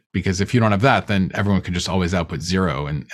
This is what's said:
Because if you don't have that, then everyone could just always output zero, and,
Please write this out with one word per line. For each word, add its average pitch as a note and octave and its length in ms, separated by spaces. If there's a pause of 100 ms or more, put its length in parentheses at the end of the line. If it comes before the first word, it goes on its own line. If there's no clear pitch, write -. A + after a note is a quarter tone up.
(120)
Because F#2+ 300
if G2+ 140
you B2 40
don't A2 120
have G2 100
that, A#2 240
then F#2+ 300
everyone G2+ 260
could F2 140
just F2 120
always F#2 280
output E2 260
zero, E2 460
and, D2 260